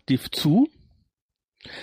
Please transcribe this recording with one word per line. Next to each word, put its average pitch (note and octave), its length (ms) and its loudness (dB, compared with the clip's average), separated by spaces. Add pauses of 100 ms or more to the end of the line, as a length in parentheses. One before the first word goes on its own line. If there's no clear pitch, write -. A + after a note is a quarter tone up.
die C3 60 2
f-, - 160 -6
zu. G3 360 2 (1160)